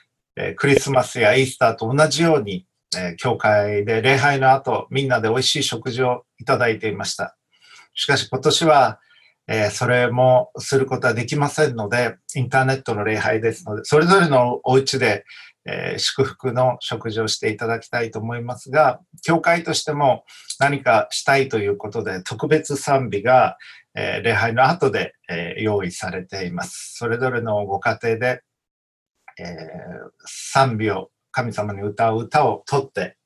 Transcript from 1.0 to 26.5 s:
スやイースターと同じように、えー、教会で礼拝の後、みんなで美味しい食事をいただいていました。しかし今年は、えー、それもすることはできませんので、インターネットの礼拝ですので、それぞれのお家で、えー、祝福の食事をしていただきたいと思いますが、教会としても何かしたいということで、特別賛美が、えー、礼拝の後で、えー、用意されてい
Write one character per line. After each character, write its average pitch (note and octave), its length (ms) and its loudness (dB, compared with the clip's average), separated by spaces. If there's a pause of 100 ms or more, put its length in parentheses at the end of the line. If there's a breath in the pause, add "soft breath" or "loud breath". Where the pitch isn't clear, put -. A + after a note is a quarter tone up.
ス - 160 -8
や G#2+ 160 4
イ C3+ 60 4
ー C3 40 -2
ス C3 120 -8
タ A#2 140 2
ー A2 40 -12
と A2+ 180 -4
同 D3+ 140 4
じ C#3+ 140 -2
よ E3 140 4
う C#3 60 0
に、 F#2+ 240 -8 (300)
え F#2 140 -6
ー、 E2+ 60 -12
教 A#2+ 200 -2
会 G#2 480 2
で A2+ 180 0
礼 C3+ 140 4
拝 C#3 240 2
の C3+ 120 6
後、 A2 380 -2
み C3+ 140 -2
ん C3+ 40 -2
な B2+ 120 0
で A2 80 0
美 A2 80 2
味 C3 120 2
し - 120 0
い - 20 -2
食 A#2+ 280 -6
事 A#2+ 120 -2
を B2 220 0 (160)
い A2 40 -20
た C3+ 140 0
だ B2 100 2
い A2 100 0
て A2 100 -4
い G2+ 80 -4
ま G2+ 80 -8
し - 120 -6
た。 - 200 -10 (580 soft breath)
し - 120 -6
か C#3+ 100 2
し - 120 -4
今 C3+ 120 -4
年 D3+ 240 2
は、 C3+ 360 6 (460 soft breath)
え G#2+ 200 0
ー、 G2+ 40 -2
そ - 160 -4
れ B2 240 2
も B2+ 460 4
す - 220 -2
る C3+ 80 2
こ B2+ 120 -2
と B2+ 80 0
は A#2+ 80 2
で A2+ 120 -4
き C#3 100 -4
ま C#3+ 120 0
せ D#3 180 2
ん B2+ 100 -2
の G#2+ 120 -6
で、 A#2+ 280 -2 (180)
イ C3+ 80 -2
ン A#2+ 60 -2
タ C3+ 140 4
ー - 20 0
ネ C3 100 2
ッ - 80 -6
ト A#2 120 -4
の G#2 100 -4
礼 G#2+ 140 0
拝 G#2+ 220 0
で A2 120 0
す - 120 -16
の G#2 120 -8
で、 G#2+ 80 -10
そ D3 140 4
れ D#3+ 80 6
ぞ F#3+ 140 6
れ E3+ 80 4
の B2+ 360 2
お B2+ 100 4
家 C3+ 240 2
で、 - 260 0 (420 loud breath)
え G1+ 300 -6
ー、 - 20 -6
祝 - 260 -2
福 - 280 -6
の B2+ 280 2
食 A#2 300 -6
事 A2 100 -4
を A2 80 -2
し - 100 -4
て - 120 -2
い G#2+ 60 -4
た A2+ 100 -6
だ A2+ 140 -2
き - 80 -20
た A#2 140 -4
い A2+ 80 -4
と A2+ 80 -10
思 A2+ 180 -6
い A#2 60 -8
ま A#2+ 140 -10
す - 140 -20
が、 C#3+ 300 2 (220)
教 E3 180 2
会 E3+ 220 2
と E3 100 -4
し - 120 -4
て D#3 80 -4
も C#3+ 320 2 (340 loud breath)
何 C#3+ 240 0
か A2+ 280 4
し - 140 -6
た C#3 140 4
い C3+ 100 0
と A#2 100 -2
い G2+ 100 -2
う G2+ 80 0
こ G#2 140 -10
と A2+ 140 -6
で、 F#2 180 -8
特 G#2+ 260 -6
別 D3 280 0
賛 C3+ 320 0
美 G2+ 140 -4
が、 B2 340 4 (380 loud breath)
え G2+ 260 -4
ー、 - 20 -6
礼 A2+ 120 2
拝 A2+ 200 0
の B2+ 100 4
後 D3 260 2
で、 G2 240 -4 (140)
え F2 300 -8
ー、 G#2 40 -8
用 G#2 220 0
意 F2 60 -6
さ - 200 -8
れ F#2 140 -8
て F#2+ 220 -10
い F2 60 -8